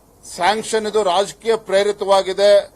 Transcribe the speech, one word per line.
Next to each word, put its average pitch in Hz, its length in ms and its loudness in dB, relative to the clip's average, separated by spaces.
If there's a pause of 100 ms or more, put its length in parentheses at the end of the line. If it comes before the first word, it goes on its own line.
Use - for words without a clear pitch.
(360)
ಸ್ಯಾಂಕ್ಷನ್ 214 520 -2
ಇದು 214 160 -2
ರಾಜಕೀಯ 190 520 -2
ಪ್ರೇರಿತವಾಗಿದೆ 196 1200 0